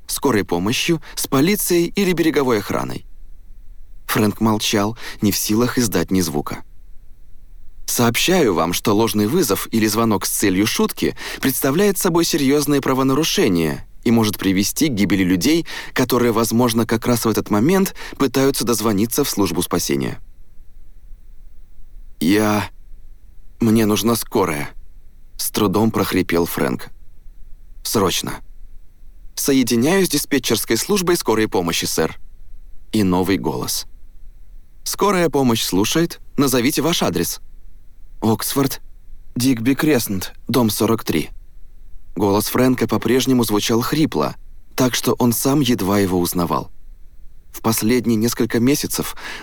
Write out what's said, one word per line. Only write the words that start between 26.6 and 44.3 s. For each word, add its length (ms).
«Срочно». 520
«Соединяю 720
с 20
диспетчерской 680
службой 400
скорой 320
помощи, 380
сэр». 340
И 100
новый 340
голос. 500
«Скорая 440
помощь 360
слушает. 560
Назовите 460
ваш 200
адрес». 380
«Оксфорд, 600
Дигби 380
Креснт, 600
дом 220
сорок 340
три». 260
Голос 320
Фрэнка 380
по-прежнему 580
звучал 360
хрипло, 560